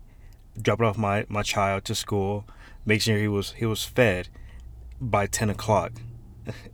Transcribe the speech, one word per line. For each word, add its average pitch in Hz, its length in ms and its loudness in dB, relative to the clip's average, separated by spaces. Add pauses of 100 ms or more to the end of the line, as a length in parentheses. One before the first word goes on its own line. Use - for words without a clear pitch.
(600)
dropping 113 240 2
off 104 120 2
my, 104 300 2
my 104 140 -2
child 98 440 0
to 110 100 -4
school, 101 500 0 (400)
make 107 160 4
sure 110 160 4
he 104 100 2
was, 101 260 0
he 117 120 -2
was 110 180 0
fed 98 460 2 (720)
by 104 260 2
ten 107 240 0
o'clock. 95 440 2 (520)
<laughs> - 80 -8 (200)